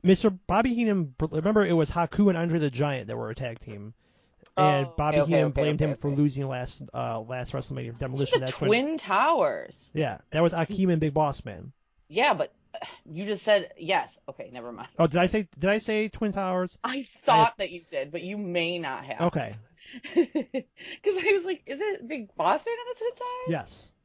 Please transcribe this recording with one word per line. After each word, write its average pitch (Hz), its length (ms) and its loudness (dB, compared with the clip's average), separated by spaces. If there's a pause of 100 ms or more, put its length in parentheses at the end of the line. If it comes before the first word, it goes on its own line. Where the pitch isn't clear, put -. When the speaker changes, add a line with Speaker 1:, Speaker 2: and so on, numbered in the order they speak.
Speaker 1:
Mister 190 260 6
Bobby 220 460 0
Heenan, 202 400 2 (160)
remember 196 340 4
it 170 80 2
was 160 160 4
Haku 185 400 4
and 175 80 2
Andre 170 220 0
the 147 100 2
Giant 127 380 -2
that 117 100 -6
were 113 140 -6
a 113 40 -8
tag 117 240 -8
team. 107 340 -14 (640)
And 143 300 4
Speaker 2:
Oh, - 100 -14
Speaker 1:
Bobby 151 200 2
Speaker 2:
okay, 147 40 6
okay, 156 100 2
Speaker 1:
Heenan 156 200 6
Speaker 2:
okay, 143 100 0
Speaker 1:
blamed 151 200 2
Speaker 2:
okay, 151 100 2
Speaker 1:
him - 60 -4
for 147 120 -4
Speaker 2:
okay. 139 80 0
Speaker 1:
losing 139 300 2
last, 127 360 -8 (100)
uh, 120 280 -4
last 123 320 -8
WrestleMania 123 440 -8
Demolition. 135 420 0
Speaker 2:
The 131 80 -2
Speaker 1:
That's 131 140 -6
when 151 80 2
Speaker 2:
Twin 277 280 2
Towers. 196 760 0 (200)
Speaker 1:
Yeah, 135 240 -2 (140)
that 156 120 2
was 170 100 4
Akeem 185 380 2
and 160 80 2
Big 151 140 0
Boss 147 320 0
Man. 98 260 -12 (380)
Speaker 2:
Yeah, 233 260 2
but, - 180 -4 (220)
uh, - 100 -12 (240)
you 170 160 -8
just 202 180 -6
said, 202 360 2
yes. 165 360 -2 (140)
Okay, 127 220 -14
never 120 200 -12
mind. 117 180 -14 (100)
Speaker 1:
Oh, 165 80 6
did 156 120 2
I 180 80 6
say, 208 200 0 (100)
did 175 140 0
I 214 80 2
say 214 300 -2
Twin 208 240 -2
Towers? 185 500 -2
Speaker 2:
I 254 240 -6 (180)
thought 226 320 6
Speaker 1:
I 202 60 -4
Speaker 2:
that 175 80 -6
you 175 180 -12
did, 147 220 -4
but 165 100 -8
you 190 160 -8
may 175 400 -2
not 135 280 -6
have. 131 160 -8
Speaker 1:
Okay. 127 340 -2 (280)
Speaker 2:
<laughs> - 300 -16
'Cause - 20 -6
I - 1200 -2
was 349 100 0
like, 370 200 -6
"Is 277 160 -10
it 392 260 -6
Big 247 280 -10
Boss 175 300 0
Man 466 80 -4
in 480 200 -10
the - 60 -12
Twin 466 160 -4
Towers?" 494 340 -8
Speaker 1:
Yes. - 420 -8 (140)